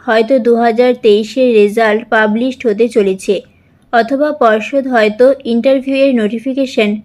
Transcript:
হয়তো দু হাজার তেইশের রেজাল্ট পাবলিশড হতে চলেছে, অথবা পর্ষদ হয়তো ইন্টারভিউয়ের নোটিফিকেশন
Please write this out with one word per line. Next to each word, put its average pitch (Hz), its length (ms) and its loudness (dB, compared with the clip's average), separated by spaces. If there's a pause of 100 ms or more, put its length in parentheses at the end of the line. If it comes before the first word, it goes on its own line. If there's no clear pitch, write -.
হয়তো 226 380 0
দু 233 180 0
হাজার 233 340 2 (120)
তেইশের 226 520 0
রেজাল্ট 214 540 2
পাবলিশড 233 540 -2
হতে 220 260 0
চলেছে, 196 480 -2 (560)
অথবা 262 440 0
পর্ষদ 233 500 0
হয়তো 220 400 2 (180)
ইন্টারভিউয়ের 269 680 0
নোটিফিকেশন 240 720 -2 (160)